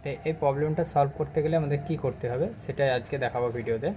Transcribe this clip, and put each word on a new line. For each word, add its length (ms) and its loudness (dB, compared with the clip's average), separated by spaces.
তো 80 -6
এই 120 0
প্রবলেমটা 420 2
সলভ 260 6
করতে 240 -2
গেলে 180 2
আমাদের 260 0
কী 160 0
করতে 280 -2
হবে 160 0
সেটাই 340 0
আজকে 180 -4
দেখাবো 220 0
ভিডিওতে। 400 0